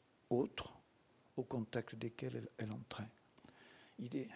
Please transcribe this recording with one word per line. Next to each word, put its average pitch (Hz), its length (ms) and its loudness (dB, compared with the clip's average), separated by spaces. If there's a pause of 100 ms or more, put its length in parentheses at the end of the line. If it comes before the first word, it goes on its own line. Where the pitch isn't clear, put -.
(300)
autres - 440 4 (640)
au 131 60 4
contact 120 520 0
desquelles 120 400 -2
elle, 113 220 -4
elle 107 140 -2
entrait. 107 380 -4 (920)
Il 123 180 -2
est, 131 180 -2